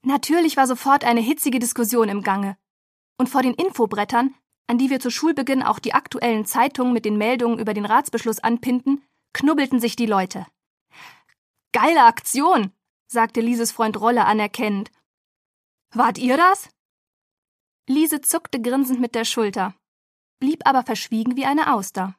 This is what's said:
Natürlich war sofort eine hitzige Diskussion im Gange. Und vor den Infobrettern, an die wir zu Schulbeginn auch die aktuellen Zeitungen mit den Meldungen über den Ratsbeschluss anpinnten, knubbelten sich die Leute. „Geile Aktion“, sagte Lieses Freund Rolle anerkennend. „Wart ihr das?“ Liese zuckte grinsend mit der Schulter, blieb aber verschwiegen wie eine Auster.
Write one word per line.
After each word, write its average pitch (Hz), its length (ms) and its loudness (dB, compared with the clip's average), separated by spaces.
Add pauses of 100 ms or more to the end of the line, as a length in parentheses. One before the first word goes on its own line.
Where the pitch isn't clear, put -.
Natürlich 294 540 0
war 269 100 4
sofort 269 380 0
eine 233 160 2
hitzige 254 380 0
Diskussion 233 500 0
im 202 140 -4
Gange. 196 360 -2 (580)
Und 254 120 0
vor 262 140 0
den 254 120 0
Infobrettern, 240 800 0 (320)
an 240 120 0
die 262 120 2
wir 262 100 0
zu 247 100 -4
Schulbeginn 277 520 0
auch - 160 0
die - 160 -6
aktuellen 220 500 -2
Zeitungen 254 480 0
mit 226 120 -2
den 208 120 0
Meldungen 233 420 0
über 214 160 -4
den 208 120 -4
Ratsbeschluss 233 520 0
anpinnten, 247 640 -2 (300)
knubbelten 277 480 0
sich 233 160 -2
die 233 100 0
Leute. 190 400 -2 (1300)
„Geile 277 320 4
Aktion“, 262 680 2 (360)
sagte 226 320 0
Lieses 233 320 -2
Freund 220 280 -4
Rolle 226 260 2
anerkennend. 208 680 -2 (1000)
„Wart 233 280 0
ihr 254 180 0
das?“ 370 320 2 (1200)
Liese 302 320 2
zuckte - 400 -4
grinsend 254 400 0
mit 240 140 -2
der 226 100 -2
Schulter, 202 500 -2 (640)
blieb 294 280 -2
aber 262 160 4
verschwiegen 226 540 -4
wie 269 80 -2
eine 277 300 2
Auster. 190 440 -6